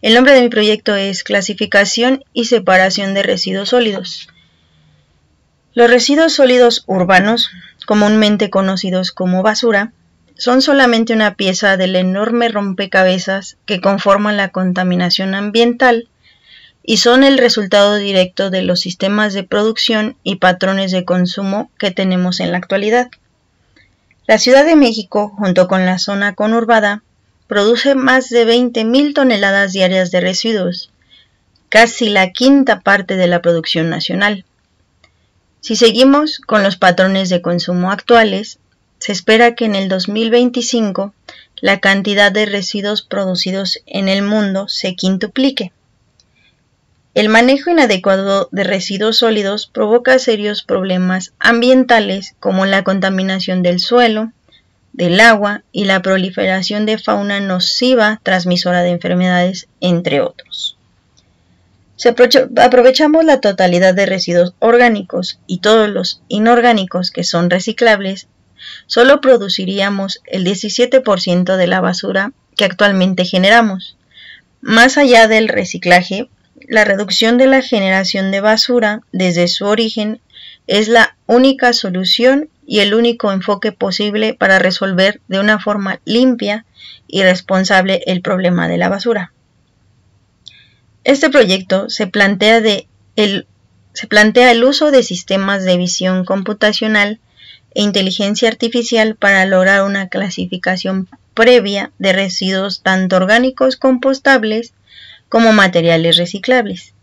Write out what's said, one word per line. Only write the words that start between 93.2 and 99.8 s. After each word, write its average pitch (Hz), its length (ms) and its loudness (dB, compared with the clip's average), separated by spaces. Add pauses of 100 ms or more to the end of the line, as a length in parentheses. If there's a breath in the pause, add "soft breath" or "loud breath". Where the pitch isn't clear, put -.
se - 120 -12
plantea 214 460 4
el 233 120 2
uso 285 260 2
de 262 120 4
sistemas 190 640 -4
de 185 140 2
visión 185 480 -4
computacional 208 920 -2 (540 soft breath)
e 214 60 -4
inteligencia 202 720 -2
artificial 226 640 -2
para 196 320 2
lograr 196 380 2